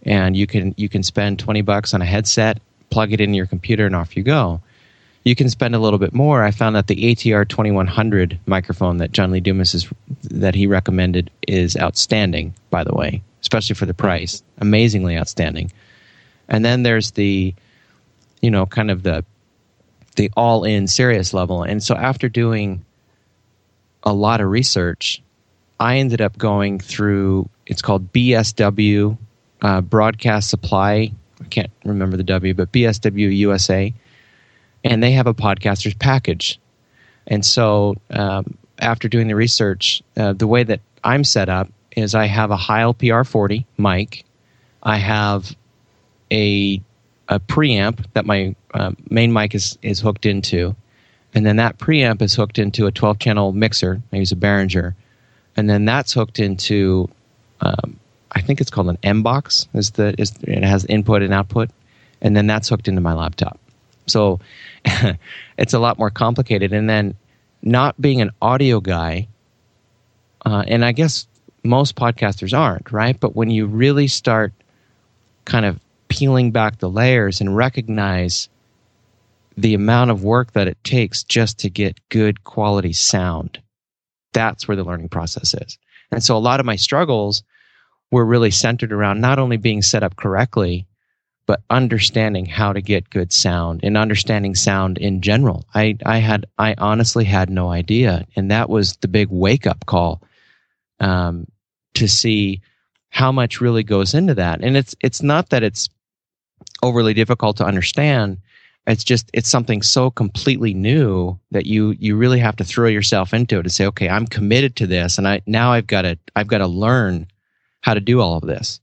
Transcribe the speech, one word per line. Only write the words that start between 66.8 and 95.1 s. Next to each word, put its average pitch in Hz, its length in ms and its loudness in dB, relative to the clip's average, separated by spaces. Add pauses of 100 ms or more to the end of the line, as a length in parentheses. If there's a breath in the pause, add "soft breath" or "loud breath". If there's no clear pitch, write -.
then 104 240 0 (480)
not 123 380 2
being 131 200 2
an 101 100 0 (120)
audio 123 380 4
guy, 87 480 -4 (1160)
uh, 104 220 0
and 117 180 2
I 120 60 2
guess 143 380 -2 (340)
most 127 320 2
podcasters 117 640 -2
aren't, 135 320 -2
right? 117 300 0
But - 160 -2
when 113 140 0
you 110 160 0
really 135 420 2
start 110 440 0 (920)
kind 117 200 0
of 95 140 -2 (300)
peeling 131 420 2
back 110 280 -2
the 92 120 -6
layers 110 500 2
and 98 160 0
recognize 107 920 -2 (1080)
the 107 180 2
amount 117 360 4
of 98 140 -2
work 117 300 2
that 101 120 2
it - 160 -6
takes 120 400 -2
just 113 380 -2
to 101 100 -4
get 95 380 -4
good 107 340 0
quality 101 520 -2
sound, 87 680 -2 (720)
that's 113 340 -2
where 104 100 -2
the 95 80 -6
learning 85 260 -8
process - 440 -6
is. - 240 -12 (320 soft breath)
And - 140 -4
so 120 120 2
a - 20 2
lot 123 200 2
of 131 80 -2
my 110 100 -2
struggles 117 680 -2 (680 soft breath)
were 123 140 4
really 117 260 4
centered 117 420 -2
around 104 280 0
not 131 180 2
only 123 180 0
being 107 260 0
set 104 200 2
up 92 140 -4
correctly, 95 680 -2 (600)
but 101 220 -2
understanding 110 800 0
how 101 260 -2
to 98 80 -4
get 98 300 -2
good 87 220 -2
sound 85 500 -2
and 101 140 0
understanding 107 580 0
sound 95 440 0
in 98 220 -2